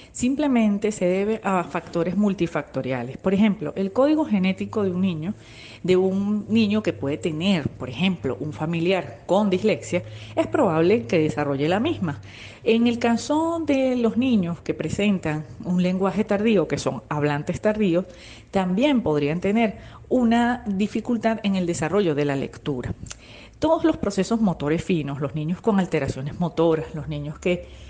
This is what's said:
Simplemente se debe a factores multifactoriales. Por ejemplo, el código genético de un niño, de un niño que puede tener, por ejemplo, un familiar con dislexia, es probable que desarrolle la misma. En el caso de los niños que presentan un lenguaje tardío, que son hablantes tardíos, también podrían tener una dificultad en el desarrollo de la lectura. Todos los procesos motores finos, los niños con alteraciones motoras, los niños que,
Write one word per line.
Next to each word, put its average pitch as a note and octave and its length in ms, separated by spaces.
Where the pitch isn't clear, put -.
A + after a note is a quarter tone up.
Simplemente A#3+ 800
se F#3 140
debe G3+ 360
a F#3 220
factores E3+ 520
multifactoriales. C3+ 1000
Por F#3+ 180
ejemplo, F#3+ 400
el F#3+ 160
código D4+ 340
genético G3+ 600
de F#3+ 80
un F3+ 80
niño, F#3 340
de F3+ 140
un G3 520
niño G#3+ 360
que E3+ 80
puede C#3+ 260
tener, E3 500
por - 200
ejemplo, C#3 500
un D3+ 140
familiar E3 760
con G3+ 240
dislexia, F3+ 540
es D#4+ 100
probable A3 600
que F3+ 120
desarrolle D3 500
la F#3+ 120
misma. G3+ 400
En A#3 240
el A#3 140
caso D4+ 640
de C4 300
los A3+ 200
niños G#3+ 440
que - 140
presentan D#3 720
un F3+ 180
lenguaje F#3 400
tardío, G#3 460
que C#3+ 100
son C3 300
hablantes D3 520
tardíos, G#3 440
también G#3 480
podrían D3+ 400
tener G#3 380
una A#3+ 580
dificultad G#3+ 760
en G3 140
el F#3 100
desarrollo E3 480
de D3 100
la C#3+ 120
lectura. - 580
Todos E4 240
los D#4+ 140
procesos G3+ 420
motores D#3+ 420
finos, C#3+ 380
los C#3+ 140
niños D#3 260
con G#3+ 180
alteraciones C#3+ 640
motoras, D#3+ 540
los D3 140
niños D3 300
que, F3+ 300